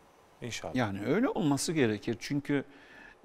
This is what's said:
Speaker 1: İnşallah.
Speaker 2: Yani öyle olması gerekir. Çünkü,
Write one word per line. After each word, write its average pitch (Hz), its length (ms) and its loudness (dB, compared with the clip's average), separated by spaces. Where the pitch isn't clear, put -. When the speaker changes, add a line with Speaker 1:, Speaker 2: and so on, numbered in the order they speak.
Speaker 1:
İnşallah. 107 320 -6
Speaker 2:
Yani 104 320 0
öyle 202 220 2
olması 156 440 2
gerekir. 117 480 2
Çünkü, 143 440 -2